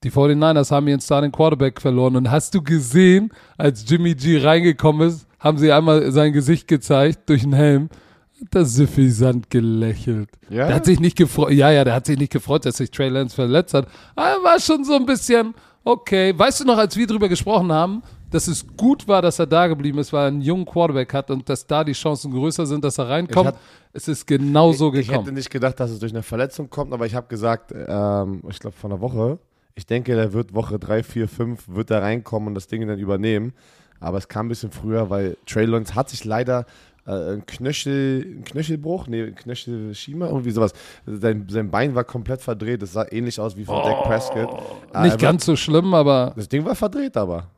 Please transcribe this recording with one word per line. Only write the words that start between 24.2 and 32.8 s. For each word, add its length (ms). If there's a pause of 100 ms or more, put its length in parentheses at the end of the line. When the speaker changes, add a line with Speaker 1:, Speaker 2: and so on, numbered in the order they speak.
Speaker 1:
genau 460
so 200
Speaker 2:
ich, 80
ich 80
Speaker 1:
gekommen. 180
Speaker 2:
hätte 80
nicht 160
gedacht, 300
dass 100
es 80
durch 140
eine 100
Verletzung 480
kommt, 220
aber 140
ich 80
hab 140
gesagt, 460
ähm, 720
ich 120
glaub, 140
vor 160
einer 100
Woche, 380 (360)
ich 120
denke, 280
der 180
wird 220
Woche 240
drei, 240
vier, 260
fünf, 400
wird 220
er 120
reinkommen 460
und 60
das 120
Ding 200